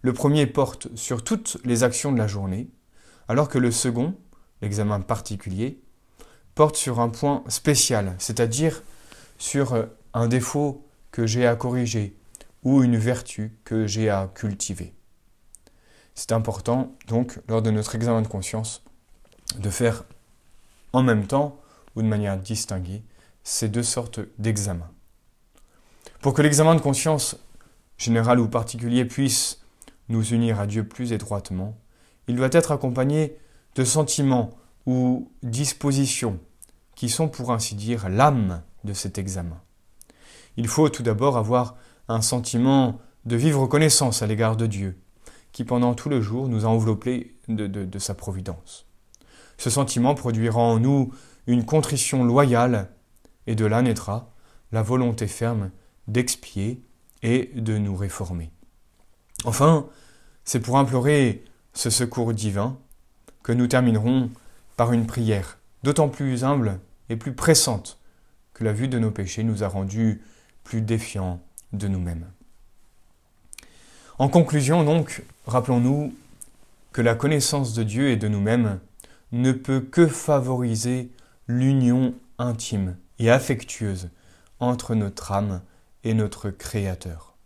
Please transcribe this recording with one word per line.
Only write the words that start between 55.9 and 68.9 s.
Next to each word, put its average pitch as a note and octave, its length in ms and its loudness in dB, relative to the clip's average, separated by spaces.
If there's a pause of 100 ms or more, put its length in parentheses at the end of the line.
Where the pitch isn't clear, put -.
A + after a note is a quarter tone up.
d'expier A#2+ 760 -2 (400)
et A#2+ 320 0
de A2 220 -2
nous G2+ 180 -2
réformer. F2+ 560 -8 (960)
Enfin, C#3 420 4 (560)
c'est - 160 -2
pour A#2 180 0
implorer C3 680 2 (280)
ce - 160 -2
secours A#2 440 0
divin G#2+ 440 -2 (640)
que A#2 100 0
nous B2 140 2
terminerons B2 640 2 (460)
par A#2+ 160 2
une A#2 160 2
prière, G#2+ 500 -2 (260)
d'autant C#3+ 260 2
plus C3 340 -4
humble A#2 380 0 (260)
et A#2 80 -4
plus B2 180 -8
pressante - 640 2 (560)
que A2+ 120 -4
la G#2+ 80 2
vue A#2+ 160 -2
de B2+ 100 -2